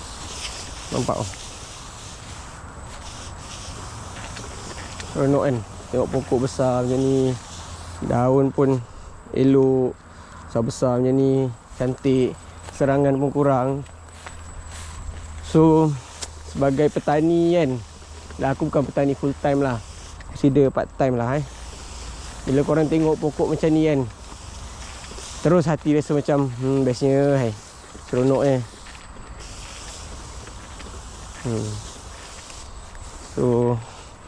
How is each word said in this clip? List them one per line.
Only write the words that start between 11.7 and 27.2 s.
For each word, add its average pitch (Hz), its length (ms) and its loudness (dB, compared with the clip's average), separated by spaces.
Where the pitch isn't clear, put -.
cantik. 131 560 2
Serangan 139 380 4
pun 135 160 2
kurang. 135 400 4
So, 160 460 6
sebagai 139 400 4
petani 170 640 4
kan, 165 160 4
dah 131 140 2
aku 160 160 -2
bukan 143 160 2
petani 139 260 2
full 139 240 0
time 143 240 2
lah. 127 160 2
Consider 139 400 6
part - 240 0
time 127 220 2
lah, 123 180 0
eh. 147 80 -2
Bila 139 180 4
korang 151 240 4
tengok 156 320 4
pokok 151 320 0
macam 160 160 2
ni 156 160 6
kan, 147 160 4
terus 165 240 6
hati 151 240 2
rasa 147 240 2
macam, 143 320 2
"Hmm, 131 320 2
bestnya, 139 560 4